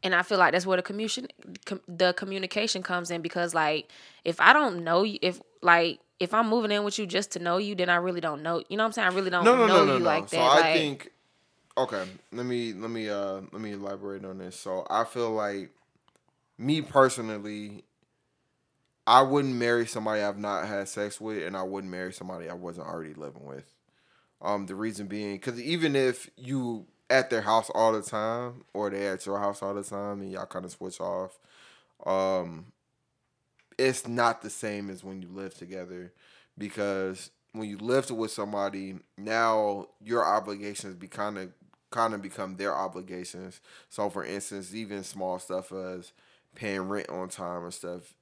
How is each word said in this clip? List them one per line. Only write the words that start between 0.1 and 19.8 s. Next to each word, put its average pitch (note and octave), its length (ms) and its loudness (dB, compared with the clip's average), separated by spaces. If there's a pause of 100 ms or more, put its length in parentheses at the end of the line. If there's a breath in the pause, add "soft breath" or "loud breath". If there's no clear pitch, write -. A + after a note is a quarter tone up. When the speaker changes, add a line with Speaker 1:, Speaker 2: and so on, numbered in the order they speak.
Speaker 1:
I F3 80 6
feel F#3+ 160 2
like F3 140 8
that's F3+ 140 2
where F#3 100 4
the F#3 80 0
commu-, A3 420 -6 (380)
com-, F#3+ 240 -6
the F3+ 240 4
communication G3 720 -4
comes F3 260 -4
in, E3+ 120 -4
because, E3+ 320 -2
like, D#3 360 2 (340 loud breath)
if E3 160 0
I G3 120 12
don't A3+ 320 4
know E3+ 180 4
you, G#3 200 -2
if, F3+ 180 0 (220)
like, E3+ 360 6 (220)
if F3+ 120 -2
I'm A3 160 2
moving A3 220 2
in G#3 140 2
with G3+ 140 -4
you G#3+ 80 -4
just F#3+ 260 -2
to F3 80 -6
know F3 180 0
you, G#3 160 -2
then F3+ 160 0
I F3 60 6
really F3 240 0
don't D3+ 220 -4
know. E3 260 -2
You G3 80 -6
know A3 80 4
what A3+ 40 2
I'm G#3+ 40 -4
saying? G#3+ 160 2
I F3+ 60 0
really F#3+ 160 0
don't F3+ 140 2
Speaker 2:
No, A#3+ 120 10
no, A#3 100 8
Speaker 1:
know F#3 120 10
Speaker 2:
no, E3 80 10
no, - 80 4
Speaker 1:
you B2+ 40 4
Speaker 2:
no. F3 60 2
Speaker 1:
like E3 240 2
Speaker 2:
So - 80 0
Speaker 1:
that. C3+ 160 8
Speaker 2:
I D#3 100 10
Speaker 1:
Like D#3+ 120 6
Speaker 2:
think, D3+ 360 0 (680)
okay, G2+ 260 0 (280)
let A#2+ 140 -4
me, A#2+ 260 -2
let G#2 180 -8
me, A2+ 200 -6
uh, G2 300 -4 (120)
let G2+ 80 -10
me G#2+ 120 -8
elaborate G2 520 -8
on F#2+ 140 -10
this. F#2 180 -12
So F#2 320 -6
I A2+ 160 2
feel A#2 260 -2
like, G2+ 400 -4 (880)
me C#3+ 220 0
personally, G#2+ 1000 2 (1200)
I B2 160 12
wouldn't C3+ 320 4
marry A#2+ 320 2